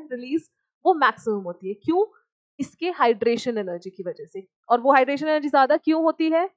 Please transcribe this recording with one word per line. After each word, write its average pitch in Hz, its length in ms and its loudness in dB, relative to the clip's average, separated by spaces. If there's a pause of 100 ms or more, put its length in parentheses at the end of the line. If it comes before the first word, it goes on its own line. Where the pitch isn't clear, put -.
release 254 420 -6 (360)
वो 370 100 4
maximum 220 480 0
होती 175 240 -12
है। 202 80 -8
क्यों? 359 300 0 (540)
इसके 330 320 -6
hydration 233 680 0
energy 180 320 -8
की - 140 -16
वजह 156 220 -10
से। 190 200 -16 (240)
और 240 120 2
वो 277 120 4
hydration 269 340 2
energy 302 220 0
ज्यादा 285 280 4
क्यों 320 260 0
होती 320 260 0
है? 339 280 0